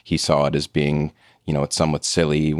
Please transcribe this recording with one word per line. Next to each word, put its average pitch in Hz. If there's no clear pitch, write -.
he 82
saw 73
it 73
as 73
being, 76
you 80
know, 73
it's -
somewhat 78
silly, 76